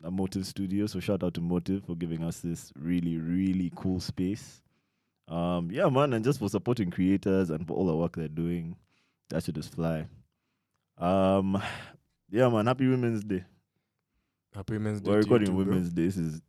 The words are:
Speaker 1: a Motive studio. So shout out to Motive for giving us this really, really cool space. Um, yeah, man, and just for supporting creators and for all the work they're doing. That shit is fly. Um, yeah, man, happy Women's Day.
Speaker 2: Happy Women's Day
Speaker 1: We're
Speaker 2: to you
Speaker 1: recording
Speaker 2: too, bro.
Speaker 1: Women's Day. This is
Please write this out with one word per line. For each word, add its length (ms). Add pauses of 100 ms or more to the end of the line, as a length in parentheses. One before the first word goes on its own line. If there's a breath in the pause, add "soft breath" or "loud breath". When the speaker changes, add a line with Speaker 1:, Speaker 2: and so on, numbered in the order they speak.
Speaker 1:
a 80
Motive 340
studio. 420
So 120
shout 240
out 120
to 60
Motive 440
for 100
giving 300
us 160
this 360
really, 420
really 580
cool 240
space. 600 (680)
Um, 420
yeah, 160
man, 240
and 140
just 140
for 100
supporting 420
creators 600
and 140
for 100
all 100
the 100
work 220
they're 100
doing. 480 (540)
That 140
shit 140
is 100
fly. 380 (920)
Um, 640 (680 loud breath)
yeah, 200
man, 180
happy 200
Women's 360
Day. 200 (1080)
Speaker 2:
Happy 200
Women's 280
Day 80
Speaker 1:
We're 120
Speaker 2:
to 60
you 60
Speaker 1:
recording 140
Speaker 2:
too, 60
bro. 120
Speaker 1:
Women's 260
Day. 140
This 120
is 320